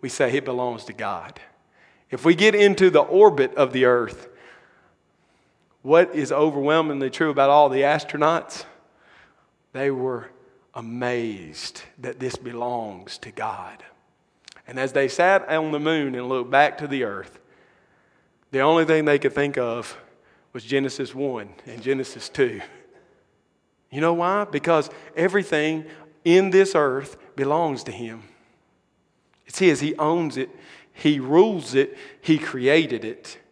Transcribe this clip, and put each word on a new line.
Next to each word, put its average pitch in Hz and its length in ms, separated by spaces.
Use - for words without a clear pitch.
we 131 80
say, 127 260
"It 143 80
belongs 123 400
to - 80
God." 98 480
If 127 160
we 170 80
get 202 200
into 196 360
the 156 100
orbit 156 540
of 131 180
the 131 140
earth, 120 420
what 165 340
is 143 160
overwhelmingly 147 800
true 156 200
about 139 180
all 143 200
the 135 140
astronauts? 151 840
They 139 200
were 127 380
amazed 117 1080
that 127 180
this 131 160
belongs 117 840
to 117 120
God. 110 540
And 127 140
as 135 120
they 139 140
sat 185 420
on 156 220
the 147 80
moon 147 380
and 123 120
looked 123 220
back 139 280
to 151 100
the 135 160
earth, 98 340
the 135 120
only 160 220
thing 156 200
they 147 160
could 139 120
think 143 260
of 117 380
was 113 120
Genesis 131 500
one 127 360
and 117 140
Genesis 131 480
two. 113 320
You 139 120
know 170 140
why? 180 280
Because 156 480
everything 160 720
in 185 260
this 190 240
earth 139 420
belongs 143 480
to 117 80
him. 113 320
It's - 140
his. 165 180
He 147 200
owns 156 380
it. 131 140
He 147 280
rules 147 560
it. 139 200
He 156 180
created 131 640
it. - 340